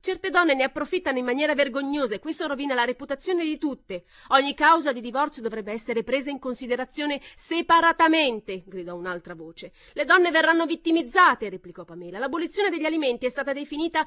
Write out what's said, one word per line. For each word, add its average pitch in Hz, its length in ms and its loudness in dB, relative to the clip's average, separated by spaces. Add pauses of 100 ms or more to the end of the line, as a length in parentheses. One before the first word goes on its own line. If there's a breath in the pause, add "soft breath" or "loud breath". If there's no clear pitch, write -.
Certe 349 300 -4
donne 330 240 4
ne 269 80 0
approfittano 294 560 -2
in 254 60 -2
maniera 285 300 0
vergognosa 277 600 -2
e 196 60 -6
questo 320 260 -8
rovina 285 260 -4
la 247 120 0
reputazione 277 580 -4
di 311 160 -4
tutte. 247 460 -6 (240 loud breath)
Ogni 269 260 2
causa 302 380 4
di 240 80 -4
divorzio 254 420 -4
dovrebbe 220 300 -6
essere 226 320 -4
presa 262 260 -2
in 277 80 -6
considerazione 254 840 -4 (140 loud breath)
separatamente, 320 1300 2
gridò 180 300 -12
un'altra 175 400 -8
voce. 165 380 -16 (220 soft breath)
Le - 100 -2
donne 349 260 6
verranno 320 360 4
vittimizzate, 320 840 2
replicò 185 360 -14
Pamela. 175 360 -14
L'abolizione 330 500 0
degli 320 140 -2
alimenti 302 420 0
è - 20 2
stata 269 240 -4
definita 302 540 -2